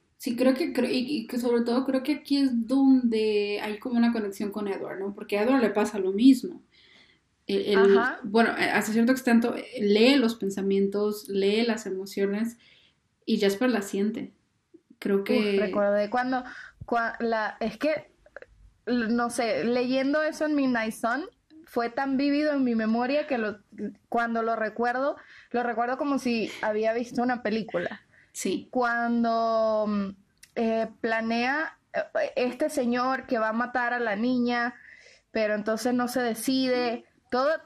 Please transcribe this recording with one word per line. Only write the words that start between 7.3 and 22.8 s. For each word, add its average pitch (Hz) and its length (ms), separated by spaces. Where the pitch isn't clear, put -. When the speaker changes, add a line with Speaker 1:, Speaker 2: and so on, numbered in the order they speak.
Speaker 1:
Él, 196 200
él, 202 120
Speaker 2:
Ajá. 226 460
Speaker 1:
bueno, 214 340
eh, - 120
hasta 214 220
cierto 233 200
extent, 233 320
eh, - 200
lee 214 360
los 226 180
pensamientos, 196 960
lee 202 360
las 214 220
emociones 196 720
y 220 160
Jasper 196 300
las 202 180
siente. 202 440
Creo 202 220
Speaker 2:
Uf, 196 60
Speaker 1:
que 208 340
Speaker 2:
recordé 202 500
cuando, 254 320
cua-, 233 340
la, 226 400
es 226 180
que, 302 320
l-, 233 240
no 240 200
sé, 226 320
leyendo 262 640
eso 311 220
en 302 100
Midnight 240 380
Sun, 254 320
fue 240 240
tan 269 260
vívido 285 360
en 277 120
mi 240 100
memoria 240 540